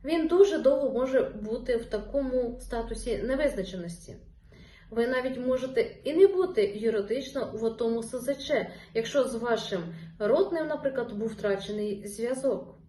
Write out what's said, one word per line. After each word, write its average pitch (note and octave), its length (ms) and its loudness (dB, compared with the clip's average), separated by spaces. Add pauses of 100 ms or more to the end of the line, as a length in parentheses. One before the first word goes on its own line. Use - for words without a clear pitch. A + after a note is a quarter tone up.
Він D#4+ 220 2
дуже F4 320 6
довго C4+ 320 4
може C4 300 2
бути A3 560 -2
в A#3 80 -2
такому B3 760 -2
статусі A3+ 580 -6
невизначеності. G3+ 960 -4 (760)
Ви A#3 160 0
навіть B3+ 400 -2
можете B3+ 340 0
і C4 340 -4
не F#4+ 120 10
бути F4+ 500 2
юридично A3 800 -2
в A3 100 -4
отому A3+ 380 0
С A#3 160 -8
З C4 160 -2
Ч, C4 360 -2 (240)
якщо A3+ 300 2
з - 100 -4
вашим A3 480 -2 (360)
ротним, D#4 480 2
наприклад, C4 460 -2
був G#3+ 160 -4
втрачений G#3 800 -4
зв'язок. B3 680 -2 (100)